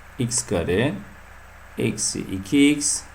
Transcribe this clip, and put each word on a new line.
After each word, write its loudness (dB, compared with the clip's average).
X -2
kare 0
eksi -2
iki 4
x. -2